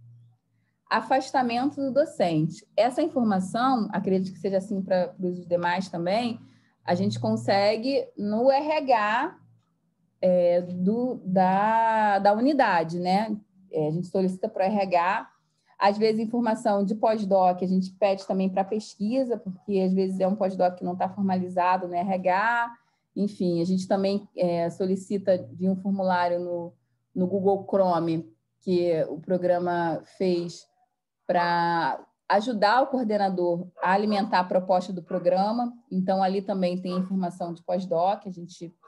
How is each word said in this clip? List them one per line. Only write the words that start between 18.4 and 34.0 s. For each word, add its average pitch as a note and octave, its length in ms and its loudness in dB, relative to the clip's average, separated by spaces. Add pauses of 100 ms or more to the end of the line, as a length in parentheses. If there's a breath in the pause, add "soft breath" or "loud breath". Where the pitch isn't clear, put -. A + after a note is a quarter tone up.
pra F#3+ 120 -2
pesquisa, A3 760 -4
porque G3 420 -4
às F#3 140 2
vezes F#3+ 260 0
é F#3+ 80 2
um G3+ 80 0
pós-doc F#3 400 0
que - 80 -10
não F3+ 120 -4
tá F#3 120 -2
formalizado F#3 800 0
no F3 60 -8
R F#3 180 -2
H, G#3+ 640 0 (380 loud breath)
enfim, F#3 440 0
a E3 40 0
gente F#3 220 -2
também, G3 500 -2
é, E3+ 340 0
solicita F#3+ 680 -2
de F3 300 -4
um F#3+ 80 0
formulário F#3 640 0
no, F3 320 -6 (420)
no F#3 140 0
Google F#3+ 360 2
Chrome, E3 640 0 (320)
que F3 480 0
o D#3 120 -8
programa F3 840 0 (160)
fez F3 480 -2 (580)
pra E3+ 800 0 (240)
ajudar G#3+ 540 2
o C#4+ 60 0
coordenador F#3+ 800 0 (120)
a F3 120 2
alimentar G3+ 480 0